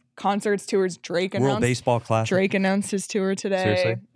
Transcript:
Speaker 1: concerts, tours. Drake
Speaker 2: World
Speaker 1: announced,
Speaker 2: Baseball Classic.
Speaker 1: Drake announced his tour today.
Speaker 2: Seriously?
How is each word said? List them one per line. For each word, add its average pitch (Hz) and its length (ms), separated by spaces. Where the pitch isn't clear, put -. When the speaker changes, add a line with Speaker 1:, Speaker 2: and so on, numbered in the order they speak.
Speaker 1:
concerts, 202 480
tours. 185 320
Drake 180 380
Speaker 2:
World 120 100
Speaker 1:
announced, 131 160
Speaker 2:
Baseball 123 400
Classic. 113 300
Speaker 1:
Drake 190 240
announced 196 360
his 196 160
tour 196 280
today. 190 280
Speaker 2:
Seriously? 180 340